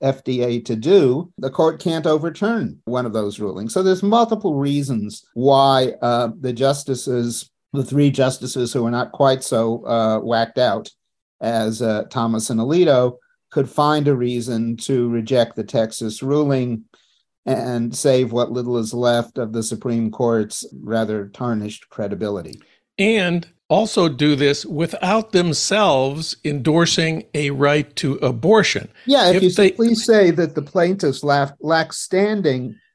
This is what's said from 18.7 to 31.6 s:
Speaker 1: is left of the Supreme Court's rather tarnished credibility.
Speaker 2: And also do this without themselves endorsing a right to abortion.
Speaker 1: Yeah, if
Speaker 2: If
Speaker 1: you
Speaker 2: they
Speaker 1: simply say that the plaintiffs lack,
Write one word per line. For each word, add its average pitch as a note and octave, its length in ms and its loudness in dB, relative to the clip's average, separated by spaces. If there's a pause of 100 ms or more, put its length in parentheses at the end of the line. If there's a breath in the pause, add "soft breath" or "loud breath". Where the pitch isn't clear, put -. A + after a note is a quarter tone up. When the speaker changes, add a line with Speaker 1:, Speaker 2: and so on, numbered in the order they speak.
Speaker 1:
is A2+ 160 -4
left C#3 420 0
of A2+ 160 -6
the A2+ 120 -4
Supreme A2+ 480 -4
Court's A2+ 520 -2 (160)
rather G#2+ 460 -4
tarnished G#2+ 640 -8
credibility. G2+ 720 -8 (380 soft breath)
Speaker 2:
And F#3+ 500 0 (200)
also F#3 400 2
do C#3+ 280 2
this C#3 280 0
without F#3 680 -2
themselves D#3+ 1120 0
endorsing D#3+ 800 0 (100)
a D3 160 -2
right C#3+ 460 2
to - 200 -2
abortion. D3 720 2 (180 loud breath)
Speaker 1:
Yeah, A#3+ 240 4
if F3+ 60 4
Speaker 2:
If F#3+ 60 4
Speaker 1:
you F#3 60 4
Speaker 2:
they F#3+ 200 4
Speaker 1:
simply A#3 260 2
say G#3+ 360 4
that D#3 240 0
the D3 80 -4
plaintiffs F3 600 0
lack, C#3+ 360 2